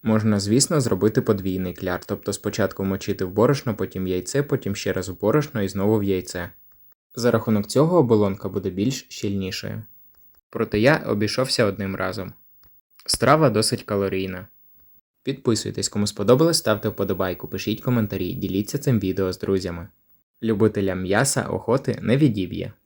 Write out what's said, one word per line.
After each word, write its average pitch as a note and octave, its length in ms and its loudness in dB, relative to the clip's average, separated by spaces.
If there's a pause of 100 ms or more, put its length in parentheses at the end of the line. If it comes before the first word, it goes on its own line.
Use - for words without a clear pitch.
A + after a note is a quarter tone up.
Можна, G#2+ 360 2
звісно, C3 420 2
зробити A2 400 2
подвійний F#2 520 -2
кляр, F2+ 320 -6
тобто G2 280 -6
спочатку G2 500 -2
вмочити F#2+ 420 -4
в F2+ 60 -8
борошно, A#2 440 0
потім F#2+ 320 -4
яйце, F#2 360 -2
потім B2+ 320 -2
ще F#2+ 180 -4
раз F#2 160 -4
в F2+ 100 -12
борошно A2+ 420 0
і G2 60 0
знову G2+ 320 2
в G2 40 0
яйце. F#2 480 -2 (640)
За A#2 160 2
рахунок A2 360 2
цього E3 300 4
оболонка G#2 520 2
буде F#2+ 200 -4
більш G#2 400 -2
щільнішою. G2+ 760 -6 (680)
Проте G#2 300 0
я C#3 180 6
обійшовся A2+ 680 0
одним G2 300 -2
разом. F#2+ 380 -6 (720)
Страва C#3+ 440 4
досить A2 340 0
калорійна. F#2+ 640 -2 (760)
Підписуйтесь, G#2+ 680 -2
кому G#2 180 -2
сподобалось, C3+ 500 4
ставте G#2+ 320 0
вподобайку, F#2 580 -2
пишіть G2+ 340 -4
коментарі, G2+ 520 -2
діліться F#2+ 440 -4
цим B2+ 220 0
відео F#2 340 -2
з - 60 -10
друзями. F#2 480 -4 (560)
Любителям G2+ 580 2
м'яса G#2 420 0
охоти - 580 -2
не B2 160 2
відіб'є. F#2+ 560 0 (120)